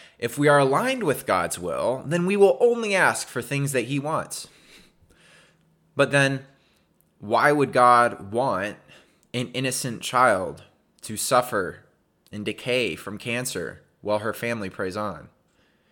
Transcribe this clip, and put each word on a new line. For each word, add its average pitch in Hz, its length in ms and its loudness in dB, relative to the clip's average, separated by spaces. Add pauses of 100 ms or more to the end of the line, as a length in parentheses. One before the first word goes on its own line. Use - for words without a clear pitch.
(180)
if 120 200 -6
we 143 100 4
are 147 100 6
aligned 202 440 2
with 156 240 -2
God's 87 320 0
will, 87 460 -4
then 175 220 -2
we 196 100 0
will 196 240 6
only 233 340 2
ask 147 340 2
for 120 140 -8
things 143 300 -4
that 127 140 0
he 143 120 -4
wants. 139 500 -8 (1500)
But 135 140 2
then, 139 360 0 (720)
why 113 340 2
would 139 200 2
God 120 600 4
want 104 440 -2 (560)
an 123 200 -6
innocent 127 500 -6
child 98 640 2 (380)
to 107 140 -12
suffer 101 680 -2 (480)
and 104 120 -10
decay 117 520 -4
from 101 220 -12
cancer 117 640 -8 (180)
while 104 180 -2
her 104 160 -6
family 113 360 -6
prays 92 260 -8
on? 95 320 -8 (640)